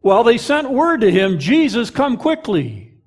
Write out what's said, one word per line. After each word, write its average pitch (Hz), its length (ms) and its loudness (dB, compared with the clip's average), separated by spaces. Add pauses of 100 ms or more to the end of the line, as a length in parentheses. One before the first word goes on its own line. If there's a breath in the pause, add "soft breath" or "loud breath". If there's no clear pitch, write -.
Well, 226 200 4
they 233 120 4
sent 294 320 -2
word 277 340 0
to 190 100 4
him, 190 260 0
"Jesus, 233 520 0
come 262 260 -2
quickly." 160 760 -4 (120)